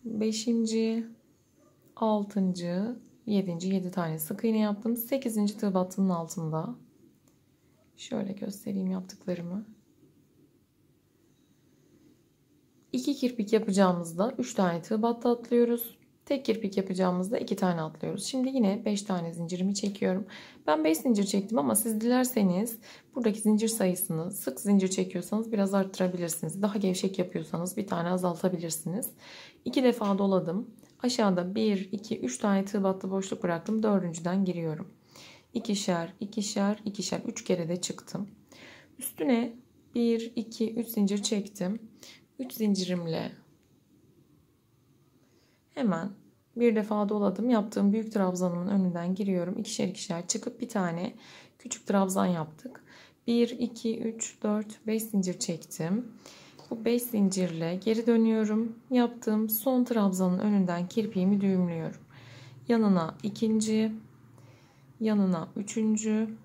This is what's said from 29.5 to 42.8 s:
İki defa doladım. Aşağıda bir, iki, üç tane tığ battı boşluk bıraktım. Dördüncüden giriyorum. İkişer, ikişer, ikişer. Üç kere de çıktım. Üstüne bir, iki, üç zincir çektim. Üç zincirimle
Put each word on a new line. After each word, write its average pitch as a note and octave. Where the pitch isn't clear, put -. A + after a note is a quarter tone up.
İki B3+
defa G#3
doladım. F#3+
Aşağıda G3
bir, G#3
iki, -
üç B3+
tane G3
tığ G3
battı F#3+
boşluk F#3+
bıraktım. F3+
Dördüncüden F3+
giriyorum. E3
İkişer, F3+
ikişer, G3+
ikişer. F#3+
Üç -
kere E3+
de F3
çıktım. -
Üstüne B3
bir, A#3
iki, A3
üç A#3
zincir G3+
çektim. G3
Üç B3+
zincirimle F3+